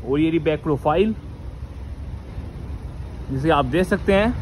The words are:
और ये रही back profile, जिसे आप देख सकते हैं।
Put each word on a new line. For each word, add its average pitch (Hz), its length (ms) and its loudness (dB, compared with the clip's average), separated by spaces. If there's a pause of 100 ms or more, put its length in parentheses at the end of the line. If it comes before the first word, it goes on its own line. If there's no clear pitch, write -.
और 139 140 2
ये 160 100 4
रही 165 100 2
back 151 240 0
profile, 160 500 2 (2250)
जिसे 135 200 0
आप 143 140 6
देख 160 200 2
सकते 196 280 2
हैं। 214 280 4